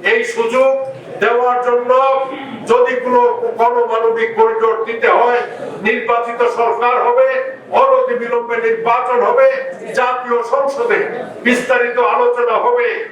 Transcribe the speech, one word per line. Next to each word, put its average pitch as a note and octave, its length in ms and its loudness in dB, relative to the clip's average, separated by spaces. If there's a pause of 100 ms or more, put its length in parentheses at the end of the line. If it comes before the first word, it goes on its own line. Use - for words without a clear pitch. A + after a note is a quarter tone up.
(120)
এই A#3+ 80 2 (140)
সুযোগ B3+ 360 2 (520)
দেওয়ার B3 360 2 (100)
জন্য A#3+ 220 0 (800)
যদি B3 220 4 (120)
কোনো B3 180 4 (380)
গণমানবিক A#4 800 0
করিডোর A4+ 380 2 (120)
দিতে - 200 -2 (100)
হয়, A#3+ 220 2 (460)
নির্বাচিত A#3 540 -2 (180)
সরকার A#3 380 0 (100)
হবে, C4 220 4 (520)
অনতিবিলম্বে A#4+ 760 0 (100)
নির্বাচন A4+ 520 0 (100)
হবে, - 200 4 (500)
জাতীয় A#3+ 400 -2 (140)
সংসদে A#3+ 460 0 (480)
বিস্তারিত A#3+ 520 0 (160)
আলোচনা A#3+ 500 0
হবে A#3+ 240 0 (240)